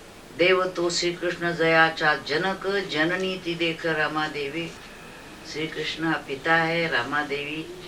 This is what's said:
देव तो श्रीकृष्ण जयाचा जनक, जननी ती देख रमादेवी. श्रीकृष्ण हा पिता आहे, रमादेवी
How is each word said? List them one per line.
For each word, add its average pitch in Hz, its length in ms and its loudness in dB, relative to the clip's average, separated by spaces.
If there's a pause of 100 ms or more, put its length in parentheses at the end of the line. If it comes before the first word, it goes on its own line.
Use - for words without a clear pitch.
(380)
देव 185 260 6 (140)
तो 175 120 2
श्रीकृष्ण 170 600 0
जयाचा 160 640 4
जनक, 175 520 -2
जननी 185 800 0
ती 170 80 -2
देख 165 320 -2
रमादेवी. 156 840 -2 (840)
श्रीकृष्ण 156 520 -4
हा 160 100 4
पिता 147 400 0
आहे, 165 340 4
रमादेवी 147 920 -2 (100)